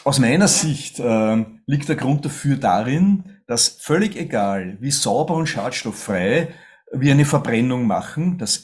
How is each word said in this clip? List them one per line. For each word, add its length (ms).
aus 160
meiner 280
Sicht, 520
ähm, 680
liegt 240
der 60
Grund 300
dafür 320
darin, 680
dass 200
völlig 480
egal, 640
wie 120
sauber 440
und 120
schadstofffrei 1080
wir 200
eine 140
Verbrennung 600
machen, 520
das 260